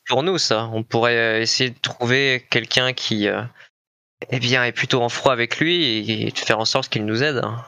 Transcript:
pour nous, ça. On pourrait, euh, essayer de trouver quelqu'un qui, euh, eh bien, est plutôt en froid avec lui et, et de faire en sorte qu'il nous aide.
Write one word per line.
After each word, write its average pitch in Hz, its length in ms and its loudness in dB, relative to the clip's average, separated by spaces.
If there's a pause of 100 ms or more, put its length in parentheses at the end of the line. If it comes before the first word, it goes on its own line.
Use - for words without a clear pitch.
pour 127 140 0
nous, 180 160 0
ça. 113 340 0
On 110 100 -2
pourrait, 117 360 2
euh, 113 240 2
essayer 123 280 0
de - 80 -14
trouver 127 720 0
quelqu'un 127 440 0
qui, 104 340 0
euh, 101 140 0 (880)
eh 131 80 -2
bien, 123 260 2
est 120 80 -2
plutôt 127 300 0
en 120 60 0
froid 135 240 2
avec 117 260 0
lui 170 260 2
et, 110 420 0
et 110 40 -2
de - 80 -8
faire 110 200 2
en 113 60 0
sorte 135 240 -2
qu'il 107 160 -2
nous 110 180 0
aide. 147 200 0 (260)